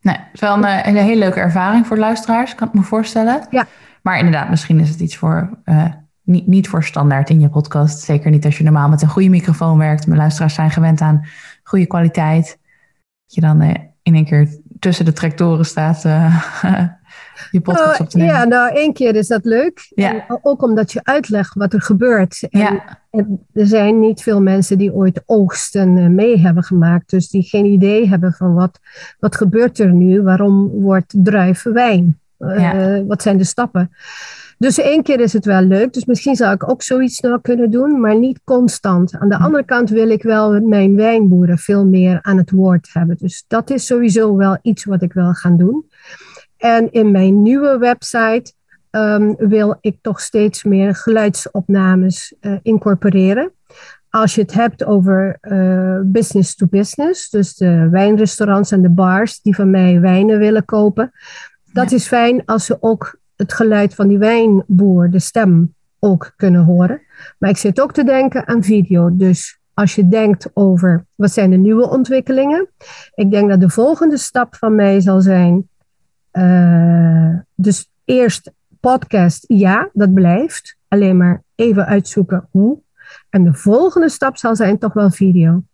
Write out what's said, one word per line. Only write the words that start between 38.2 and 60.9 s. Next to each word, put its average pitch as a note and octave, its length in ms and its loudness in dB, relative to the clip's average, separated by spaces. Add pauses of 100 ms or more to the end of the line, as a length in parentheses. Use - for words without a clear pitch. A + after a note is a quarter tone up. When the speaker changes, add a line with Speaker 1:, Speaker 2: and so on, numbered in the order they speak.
Speaker 2:
constant. G3+ 760 0
Aan G3+ 100 0
de G3+ 60 0
Speaker 1:
Hm. - 80 -2
Speaker 2:
andere D4 220 0
kant B3 240 -2
wil A3+ 200 0
ik G#3+ 140 0
wel G#3+ 380 0
mijn G3+ 340 2
wijnboeren F#3+ 600 2
veel G3+ 280 0
meer F#3 360 2
aan G3 160 0
het F3+ 140 0
woord F#3 420 2
hebben. E3+ 240 -2
Dus - 300 -10
dat A3+ 220 -4
is C4+ 160 -4
sowieso A3 500 0
wel G3 260 0
iets - 240 -4
wat F#3+ 160 -2
ik F3+ 120 -4
wil F3+ 200 0
gaan F3 240 0
doen. A3+ 280 0 (720)
En A#3 340 0
in G#3+ 200 2
mijn F#3+ 300 4
nieuwe C4+ 360 2
website, A#3+ 760 -2 (360)
ehm, G#3 480 0
wil G#3+ 440 0
ik G#3 200 -6
toch G#3+ 200 -6
steeds G#3+ 420 -2
meer G3 320 0
geluidsopnames, F#3+ 1400 -2
eh, G3+ 220 -8
incorporeren. G#3 920 0 (580)
Als A3 260 -2
je A3 60 0
het - 120 -4
hebt A#3 320 -2
over, F#3+ 560 0
eh, F#3 600 -2
business G3 520 -2
to F#3 140 -2
business, C#4+ 600 -4
dus G3+ 260 -4
de E3+ 360 0
wijnrestaurants G3+ 800 0
en G3 100 2
de F3+ 80 4
bars F#3 520 0
die G3+ 140 0
van G3 140 0
mij F3+ 300 2
wijnen G3 400 2
willen G#3+ 260 0
kopen, G#3+ 460 -2 (640)